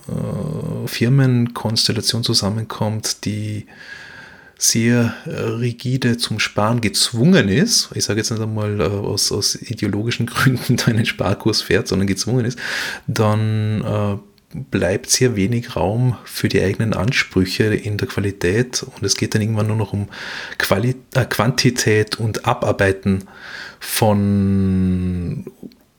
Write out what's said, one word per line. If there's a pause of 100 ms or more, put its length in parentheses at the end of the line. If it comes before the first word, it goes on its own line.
äh,
Firmenkonstellation
zusammenkommt,
die (880)
sehr, (120)
äh,
rigide
zum
Sparen
gezwungen
ist,
ich
sage
jetzt
nicht
einmal,
äh,
aus,
aus
ideologischen
<laughs>
Gründen
da
einen
Sparkurs
fährt,
sondern
gezwungen
ist, (480)
dann,
äh, (540)
bleibt
sehr
wenig
Raum
für
die
eigenen
Ansprüche
in
der
Qualität
und
es
geht
dann
irgendwann
nur
noch
um (480)
Quali-, (180)
äh,
Quantität
und
Abarbeiten (540)
von (540)